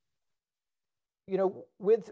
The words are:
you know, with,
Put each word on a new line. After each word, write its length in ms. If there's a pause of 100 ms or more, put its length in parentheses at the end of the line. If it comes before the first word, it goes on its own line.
(1300)
you 100
know, 260 (140)
with, 340